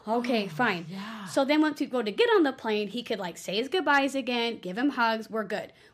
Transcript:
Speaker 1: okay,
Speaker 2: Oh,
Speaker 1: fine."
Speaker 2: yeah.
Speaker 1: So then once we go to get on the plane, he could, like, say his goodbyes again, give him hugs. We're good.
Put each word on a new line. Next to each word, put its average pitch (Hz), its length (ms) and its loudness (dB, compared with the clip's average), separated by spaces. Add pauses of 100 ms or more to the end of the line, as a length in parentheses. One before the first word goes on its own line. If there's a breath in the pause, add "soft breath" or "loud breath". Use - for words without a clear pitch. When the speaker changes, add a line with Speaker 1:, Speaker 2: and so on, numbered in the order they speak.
Speaker 1:
okay, 233 380 0
Speaker 2:
Oh, 185 40 -8
Speaker 1:
fine." 180 380 0
Speaker 2:
yeah. 202 380 -12
Speaker 1:
So 269 180 0
then 294 180 4
once 302 180 2
we 277 80 -2
go 247 160 -2
to 208 80 -2
get 466 240 2
on 370 80 6
the 269 100 2
plane, 208 360 -2
he 240 120 -6
could, 233 160 -4
like, 180 200 -8
say - 180 -6
his 240 120 -2
goodbyes 285 460 2
again, 233 480 -2
give 180 160 -6
him 269 140 2
hugs. 226 360 0
We're 214 160 -4
good. 196 300 -6 (200 soft breath)